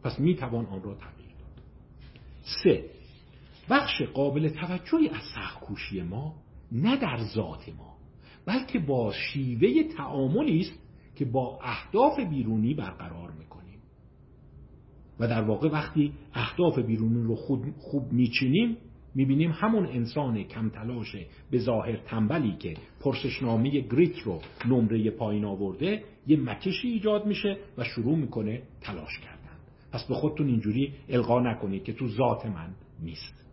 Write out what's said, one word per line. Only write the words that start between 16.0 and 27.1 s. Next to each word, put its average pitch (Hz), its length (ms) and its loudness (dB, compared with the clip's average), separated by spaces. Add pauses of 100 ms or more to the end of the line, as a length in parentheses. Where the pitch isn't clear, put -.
اهداف 139 440 2
بیرونی 113 440 2
رو 113 140 2
خود 120 280 -2 (140)
خوب 131 340 -4
میچینیم، 131 640 4 (380)
می‌بینیم 139 360 4
همون 208 360 2
انسان 120 560 -2
کم 110 280 -4
تلاش 113 460 -8 (340)
به 131 80 2
ظاهر 110 380 0
تنبلی 113 600 0
که 82 180 -8 (260)
پرسشنامه 127 800 0
گریت 123 380 4
رو 87 220 -4 (280)
نمره 113 420 4
پایین 104 340 -2
آورده، 101 600 -2 (220)
یه 151 100 8
مکشی 147 520 -2
ایجاد 208 380 2